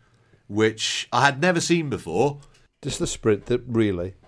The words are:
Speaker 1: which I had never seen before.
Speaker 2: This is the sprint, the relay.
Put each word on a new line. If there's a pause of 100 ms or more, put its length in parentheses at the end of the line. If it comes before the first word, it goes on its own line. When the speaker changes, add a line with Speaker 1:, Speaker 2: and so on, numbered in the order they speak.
(480)
Speaker 1:
which
I
had
never
seen
before. (440)
Speaker 2:
This
is
the
sprint,
the
relay. (140)